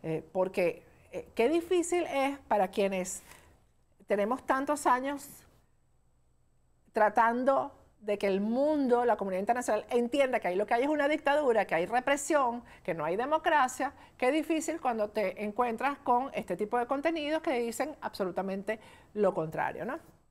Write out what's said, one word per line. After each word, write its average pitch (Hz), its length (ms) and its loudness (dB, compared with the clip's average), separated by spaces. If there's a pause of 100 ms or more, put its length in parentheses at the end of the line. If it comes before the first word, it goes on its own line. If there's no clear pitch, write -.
eh, 156 280 -4
porque, 185 540 0 (240)
eh, - 240 -12
qué 247 140 4
difícil 339 560 2
es 277 420 -2
para 202 220 2
quienes 196 560 -2 (840)
tenemos 208 400 0
tantos 277 400 0
años 269 420 0 (1700)
tratando 240 800 2 (260)
de 208 160 -4
que 208 100 -2
el 196 140 0
mundo, 247 640 2
la 226 140 2
comunidad 190 220 -2
internacional, 240 500 0
entienda 254 500 2
que 185 80 -2
ahí 180 80 -2
lo 208 80 0
que 220 80 -2
hay 240 120 2
es 285 40 0
una 294 200 0
dictadura, 285 580 2
que 175 80 -4
hay 170 100 0
represión, 247 800 0 (180)
que 170 120 -4
no 156 100 -4
hay 170 120 -2
democracia. 285 760 0 (240)
Qué 254 160 2
difícil 311 480 -2
cuando 220 300 -2
te 208 340 -2
encuentras 247 540 -2
con 262 340 0
este 180 240 -4
tipo 214 220 0
de 240 80 0
contenidos 302 560 0
que 262 180 0
dicen 254 400 -4
absolutamente 196 800 -4 (320)
lo 202 220 4
contrario, 160 500 -2
¿no? 269 140 -6 (320)